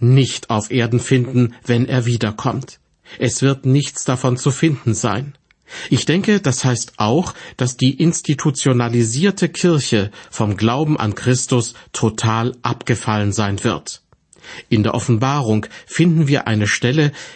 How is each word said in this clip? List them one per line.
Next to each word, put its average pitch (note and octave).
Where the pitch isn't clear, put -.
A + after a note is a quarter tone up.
nicht B2+
auf G#2+
Erden A#2
finden, B2
wenn A#2+
er B2+
wiederkommt. A#2
Es -
wird C3+
nichts C3+
davon B2+
zu C#3
finden C3+
sein. A#2
Ich -
denke, G3
das C#3
heißt B2
auch, A#2
dass B2+
die C3+
institutionalisierte C3+
Kirche B2+
vom G#2
Glauben C#3+
an G#2+
Christus B2
total A2+
abgefallen A2
sein G2
wird. E2
In G#2+
der G#2+
Offenbarung A#2
finden D#3+
wir C#3
eine G#2
Stelle, C#3+